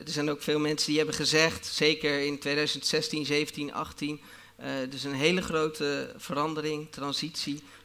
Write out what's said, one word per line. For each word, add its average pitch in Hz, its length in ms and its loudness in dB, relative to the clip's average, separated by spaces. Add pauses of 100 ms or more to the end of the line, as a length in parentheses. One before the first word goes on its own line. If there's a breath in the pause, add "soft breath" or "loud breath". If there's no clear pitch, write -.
(120)
zijn 147 180 0
ook 147 120 -2
veel 151 180 2
mensen 151 280 0
die 151 100 4
hebben 151 180 2
gezegd, 156 500 4
zeker 151 600 2
in 143 140 -2
tweeduizend 143 460 0
zestien, 151 400 0
zeventien, 147 480 -2
achttien, 147 480 -6 (340 loud breath)
eh, 135 140 -10 (200)
dus 135 140 -8
een 139 100 -4
hele 160 280 6
grote 156 760 0
verandering, 151 760 -2
transitie, 143 720 -4 (220 loud breath)